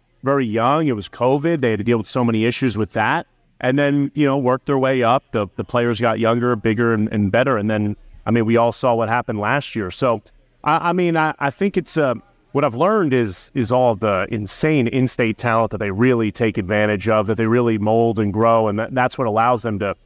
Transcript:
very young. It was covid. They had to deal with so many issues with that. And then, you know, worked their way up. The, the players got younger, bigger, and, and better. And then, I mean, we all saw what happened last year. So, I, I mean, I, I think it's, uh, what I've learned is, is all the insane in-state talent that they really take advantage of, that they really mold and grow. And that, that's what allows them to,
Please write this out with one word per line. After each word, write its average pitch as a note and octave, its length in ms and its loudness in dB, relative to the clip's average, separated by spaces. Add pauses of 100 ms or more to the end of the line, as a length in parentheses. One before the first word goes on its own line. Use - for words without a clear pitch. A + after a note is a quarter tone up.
(240)
very C#3 200 2
young. B2 440 0
It B2 80 0
was G2+ 120 -10
covid. C#3+ 520 0
They B2 100 2
had G#2+ 80 0
to G2+ 60 -6
deal A#2+ 140 2
with G#2+ 100 -6
so B2+ 160 -2
many A2+ 220 0
issues A#2+ 300 -2
with G#2+ 180 -4
that. B2+ 340 -2 (320)
And C3 180 0
then, C#3+ 360 0
you D3+ 120 2
know, C3+ 100 0
worked B2+ 300 0
their C#3+ 120 0
way C3 260 2
up. A#2+ 260 2
The, G#2+ 240 -2
the - 80 -6
players A#2+ 380 -2
got A2+ 180 0
younger, A#2 380 0
bigger, A#2 360 0
and, G#2+ 200 0
and G#2 180 0
better. B2+ 260 2
And G#2 140 -2
then, G#2 240 -2 (320)
I A2 60 0
mean, A#2 120 2
we A2+ 120 2
all A#2 160 4
saw B2 200 0
what A2+ 160 0
happened A2+ 300 -2
last A#2 380 -4
year. G#2+ 160 -4
So, A#2 280 -2 (440)
I, D#3+ 260 0
I - 20 0
mean, F3 240 0
I, D#3 220 0
I C#3 120 -2
think G3 260 -4
it's, - 200 -4
uh, C#3 180 2 (380)
what C#3+ 120 0
I've B2+ 100 0
learned E3+ 400 2
is, A2+ 400 -2
is A#2 160 -2
all B2 240 2
the G2 380 0
insane A#2+ 560 0
in-state B2+ 500 0
talent A2+ 320 0
that G#2+ 80 -8
they G2+ 140 -4
really A2+ 400 2
take A2+ 260 -2
advantage G#2 500 0
of, G#2+ 200 2
that G#2+ 80 -2
they A2+ 100 0
really A#2 320 2
mold A2 400 2
and G#2 140 0
grow. A2+ 340 2
And G#2 140 -2
that, A#2 160 -8
that's B2 200 0
what B2+ 120 -2
allows A2+ 340 2
them A2 160 -4
to, F#2+ 160 -2 (120)